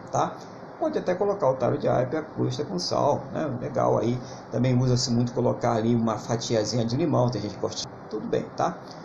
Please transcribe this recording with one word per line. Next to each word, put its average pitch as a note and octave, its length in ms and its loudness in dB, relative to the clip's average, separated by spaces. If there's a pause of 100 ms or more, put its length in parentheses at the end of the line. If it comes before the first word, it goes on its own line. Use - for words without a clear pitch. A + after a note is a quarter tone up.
(120)
tá? C#3+ 240 0 (440)
Pode D#3 180 0
até F3+ 160 0
colocar G3+ 360 0
o B2+ 40 4
talo B2+ 240 0
de A#2 100 -2
aipo B2+ 280 2
e - 20 0
a D3+ 60 -4
crusta B2+ 420 -2
com F#3 140 -4
sal, B2+ 420 2 (100)
né? D3+ 180 -2 (120)
Legal B2 380 2
aí. A#2+ 200 2 (320)
Também B2+ 240 2
usa-se B2 360 4
muito A#2+ 200 2
colocar A#2+ 420 2
ali A2+ 200 4
uma A2+ 240 2
fatiazinha A2+ 680 0
de A#2 120 0
limão, B2+ 340 4
tem G#2 120 0
gente G2+ 120 -4
que - 80 -12
gosta. - 260 -4 (220)
Tudo A3 180 -6
bem, - 180 0 (120)
tá? E3 220 0 (260)